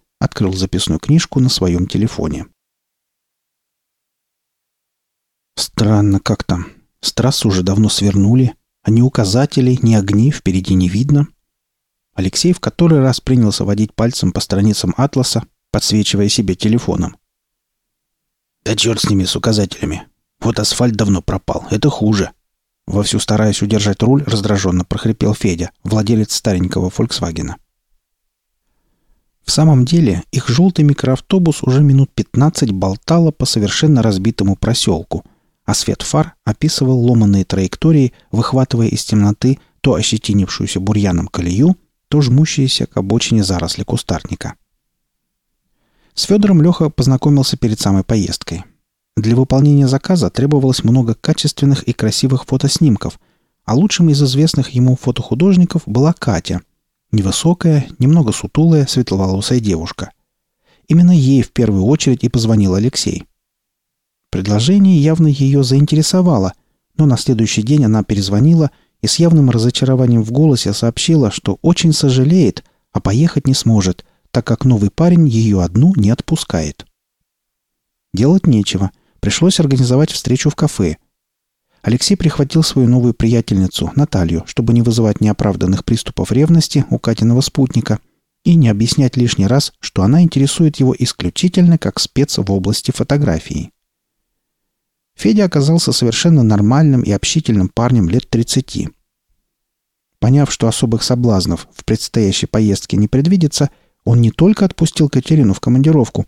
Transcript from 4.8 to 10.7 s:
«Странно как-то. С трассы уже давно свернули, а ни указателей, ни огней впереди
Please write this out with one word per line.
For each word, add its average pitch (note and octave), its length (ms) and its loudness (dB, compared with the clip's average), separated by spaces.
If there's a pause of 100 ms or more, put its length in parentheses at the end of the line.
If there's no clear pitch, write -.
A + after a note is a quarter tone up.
«Странно G#2 640 0
как-то. - 440 -4 (360)
С - 120 -8
трассы A#2+ 360 -2
уже F#2 140 0
давно G2 260 2
свернули, G#2 640 0 (280)
а - 80 -2
ни A2+ 100 4
указателей, B2+ 800 0
ни A2+ 140 2
огней G#2 360 2
впереди F#2+ 440 -2